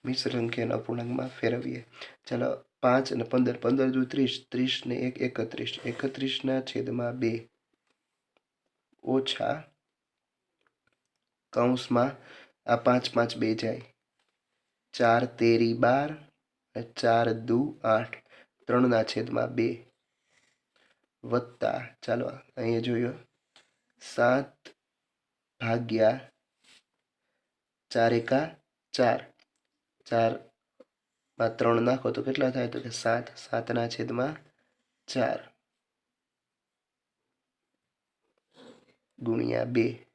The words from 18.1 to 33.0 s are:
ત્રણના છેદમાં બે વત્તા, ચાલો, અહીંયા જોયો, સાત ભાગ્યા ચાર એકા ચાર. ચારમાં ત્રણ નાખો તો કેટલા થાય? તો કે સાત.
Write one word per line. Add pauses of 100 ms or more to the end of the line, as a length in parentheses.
ત્રણના
છેદમાં
બે (1400)
વત્તા, (220)
ચાલો, (280)
અહીંયા
જોયો, (840)
સાત (1080)
ભાગ્યા (1600)
ચાર
એકા (360)
ચાર. (800)
ચારમાં
ત્રણ
નાખો
તો
કેટલા
થાય?
તો
કે
સાત.